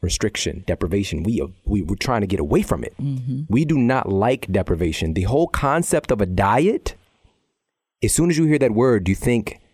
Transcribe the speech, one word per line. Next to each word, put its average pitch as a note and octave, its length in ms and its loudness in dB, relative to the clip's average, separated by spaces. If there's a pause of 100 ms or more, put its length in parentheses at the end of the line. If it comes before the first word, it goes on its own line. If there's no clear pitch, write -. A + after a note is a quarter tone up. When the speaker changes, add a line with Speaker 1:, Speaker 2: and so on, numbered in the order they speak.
Speaker 1:
restriction, - 640 -4
deprivation. F2 560 -2
We, F#2+ 200 -2 (220)
we, G#2 180 0
we're F#2 140 -4
trying A2+ 260 -2
to G2 40 0
get F#2 140 -2
away C3 220 0
from F2 220 -4
it. - 160 -12
Speaker 2:
Mm-hmm. C3 480 -6
Speaker 1:
We C#3+ 160 2
do D#3 140 0
not B2+ 300 2
like G#2 420 0
deprivation. E2+ 640 0
The F#2 100 0
whole C#3 240 2
concept D3+ 640 0
of A2 100 2
a G2 60 2
diet, A2 680 0 (1080)
as C#3+ 120 0
soon E3+ 160 2
as D#3 80 2
you E3 80 4
hear D3+ 120 4
that B2+ 140 4
word, A2 360 4
you G2 60 2
think A#2+ 460 -2 (140)